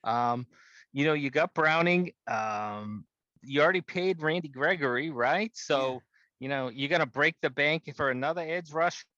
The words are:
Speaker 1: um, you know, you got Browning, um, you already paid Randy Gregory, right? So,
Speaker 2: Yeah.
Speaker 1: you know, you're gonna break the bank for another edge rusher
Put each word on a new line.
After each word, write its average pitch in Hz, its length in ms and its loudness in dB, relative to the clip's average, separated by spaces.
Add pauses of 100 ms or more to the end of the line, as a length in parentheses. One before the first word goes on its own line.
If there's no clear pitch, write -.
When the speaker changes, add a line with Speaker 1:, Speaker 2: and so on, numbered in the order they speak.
Speaker 1:
um, 120 440 -2 (440)
you 143 140 0
know, 156 80 4
you 147 160 -2
got 151 240 0
Browning, 170 600 2 (140)
um, 107 760 -4 (380)
you 135 180 0
already 175 200 4
paid 180 420 -4
Randy 156 240 0
Gregory, 143 640 -2
right? 151 420 0
So, 135 400 -2
Speaker 2:
Yeah. 127 60 -10 (400)
Speaker 1:
you 131 100 -8
know, 135 200 -2
you're 139 200 -2
gonna 165 160 6
break 143 360 2
the 147 100 0
bank 147 440 0
for 143 140 0
another 143 320 -2
edge 165 300 -6
rusher 165 340 0 (120)